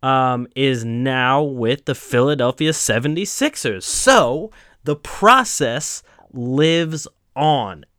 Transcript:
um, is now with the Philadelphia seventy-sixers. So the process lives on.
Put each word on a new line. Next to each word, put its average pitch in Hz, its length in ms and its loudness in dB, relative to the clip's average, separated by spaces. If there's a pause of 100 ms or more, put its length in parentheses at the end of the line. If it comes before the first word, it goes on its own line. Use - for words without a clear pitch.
um, 127 520 0
is 131 300 0
now 127 560 0
with 127 440 -2
the 135 100 -2
Philadelphia 135 760 0
seventy-sixers. 147 1120 -2
So 175 680 2 (320)
the 147 120 -2
process 156 1080 0 (280)
lives 156 760 -2 (280)
on. 131 500 -2 (140)